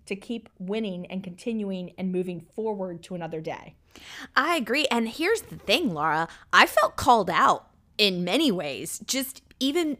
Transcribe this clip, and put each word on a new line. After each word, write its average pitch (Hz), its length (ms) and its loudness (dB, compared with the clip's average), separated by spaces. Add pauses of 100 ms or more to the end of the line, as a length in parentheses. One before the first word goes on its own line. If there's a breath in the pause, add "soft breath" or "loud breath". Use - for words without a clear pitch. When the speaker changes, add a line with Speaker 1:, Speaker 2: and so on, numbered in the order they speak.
Speaker 1:
to 202 100 -6
keep 220 320 -10 (100)
winning 190 500 -6
and 190 140 -8
continuing 190 760 -6
and 185 160 -4
moving 180 260 -4 (160)
forward 190 480 -6
to - 100 -14
another 160 280 -8
day. 143 340 -12 (600 loud breath)
Speaker 2:
I 311 180 2
agree. 277 340 0
And 233 200 0
here's 359 320 0
the - 160 -16
thing, 233 360 0
Laura. 156 360 0 (240 loud breath)
I 202 120 10
felt - 300 2
called 220 340 4
out 180 380 2 (300)
in 190 260 2
many 247 300 2
ways, 147 520 -8
just 262 360 -6 (180)
even 294 400 -2